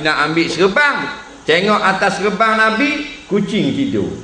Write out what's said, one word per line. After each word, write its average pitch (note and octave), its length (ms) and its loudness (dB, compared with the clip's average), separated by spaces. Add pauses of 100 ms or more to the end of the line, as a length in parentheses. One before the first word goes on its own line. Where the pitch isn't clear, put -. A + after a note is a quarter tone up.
nak D3 240 2
ambil D#3+ 160 2
serban. G3 640 0 (400)
Tengok G3+ 320 2
atas F#3+ 400 0
serban G#3+ 320 2
Nabi, A3 720 0
kucing F#3 480 0
tidur. G#2+ 400 -2 (100)